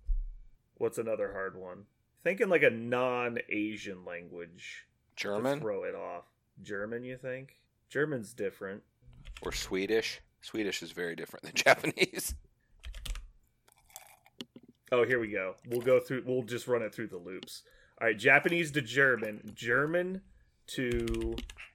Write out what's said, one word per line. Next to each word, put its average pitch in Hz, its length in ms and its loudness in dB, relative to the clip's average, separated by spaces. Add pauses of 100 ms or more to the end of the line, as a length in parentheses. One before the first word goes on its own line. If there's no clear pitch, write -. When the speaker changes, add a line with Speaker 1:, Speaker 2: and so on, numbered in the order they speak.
(800)
Speaker 1:
what's 113 200 0
another 107 340 -2
hard 95 240 -4
one? 92 280 -12 (400)
Thinking, 190 240 4
like, 165 140 8
a 139 80 12
non-Asian 113 1400 0
language 87 800 -12 (300)
to - 60 -8
Speaker 2:
German? 117 380 0
Speaker 1:
throw 98 240 -4
it 92 100 -4
off. 90 300 -8 (380)
German, 104 420 -6
you 127 140 -10
think? 131 380 -10 (340)
German's 135 420 -2
different. 98 500 -6 (600)
Speaker 2:
Or 85 100 -4
Swedish? 101 680 0 (200)
Swedish 104 420 -4
is 82 100 -12
very 87 220 -4
different - 300 -12
than - 100 -14
<laughs> - 0 -
Japanese. - 800 4 (2500)
Speaker 1:
Oh, 123 120 6
here 120 160 2
we 113 80 -2
go. 95 260 -4 (140)
We'll 120 140 -2
go 127 180 6
through, 127 260 -4
we'll 127 160 0
just 117 240 -6
run 120 160 2
it 107 120 -6
through 113 140 -6
the 92 100 -10
loops. 90 440 -12 (380)
All 117 60 2
right, 110 120 4
Japanese 147 540 6
to 147 80 0
German, 113 720 2
German 165 680 0 (460)
to 117 680 -2 (380)